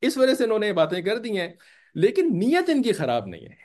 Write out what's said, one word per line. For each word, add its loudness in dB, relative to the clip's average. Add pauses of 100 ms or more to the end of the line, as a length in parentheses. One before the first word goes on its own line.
इस 0
वजह 4
से 0
इन्होंने 0
ये -2
बातें 0
कर -2
दी -6
हैं। -6 (380)
लेकिन 2
नीयत 2
इनकी 2
खराब -2
नहीं -16
है, -20